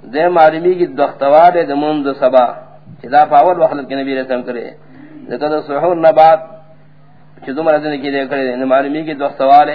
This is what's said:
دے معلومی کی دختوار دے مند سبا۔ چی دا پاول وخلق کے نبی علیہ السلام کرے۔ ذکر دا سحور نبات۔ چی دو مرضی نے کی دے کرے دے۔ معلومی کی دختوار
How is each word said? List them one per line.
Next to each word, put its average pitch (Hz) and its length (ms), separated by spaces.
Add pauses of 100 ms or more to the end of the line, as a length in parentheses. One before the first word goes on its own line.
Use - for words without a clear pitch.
دے 143 260
معلومی 165 460
کی 175 120
دختوار 143 640
دے 160 220
مند 147 320 (120)
سبا۔ 127 280 (540)
چی 120 80
دا 147 160
پاول 151 380
وخلق 143 260
کے 131 60
نبی 135 180
علیہ 135 100
السلام 127 200
کرے۔ 120 280 (580)
ذکر 143 200
دا 151 140
سحور 143 340
نبات۔ 160 440 (1040)
چی 135 80
دو 147 100
مرضی 151 280
نے 147 80
کی 139 120
دے 139 160
کرے 131 300
دے۔ 127 80
معلومی 139 380
کی 156 120
دختوار 143 600